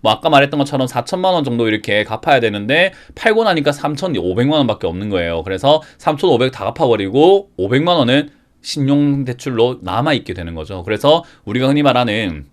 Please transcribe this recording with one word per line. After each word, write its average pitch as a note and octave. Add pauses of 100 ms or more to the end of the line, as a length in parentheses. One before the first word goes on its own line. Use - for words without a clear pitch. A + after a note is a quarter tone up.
뭐 A2
아까 A2+
말했던 C#3+
것처럼 C#3
사천만 F#3
원 E3
정도 A#2+
이렇게 G#2+
갚아야 B2+
되는데 A#2 (240)
팔고 A3+
나니까 D#3+
삼천오백만 C#3+
원밖에 A2
없는 F#2
거예요. E2+
그래서 C3+ (160)
삼천오백 C#3
다 G2+
갚아버리고 C3+
오백만 C#3
원은 C#3+ (320)
신용대출로 C3+
남아있게 A2+
되는 E2+
거죠. E2
그래서 C#3 (220)
우리가 B2
흔히 D3
말하는 A2